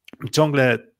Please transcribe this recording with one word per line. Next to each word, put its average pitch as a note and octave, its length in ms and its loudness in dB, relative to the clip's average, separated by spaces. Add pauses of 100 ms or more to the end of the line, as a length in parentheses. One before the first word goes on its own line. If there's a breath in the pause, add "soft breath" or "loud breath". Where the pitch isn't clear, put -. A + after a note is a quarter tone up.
(320)
Ciągle C#3 460 0 (220)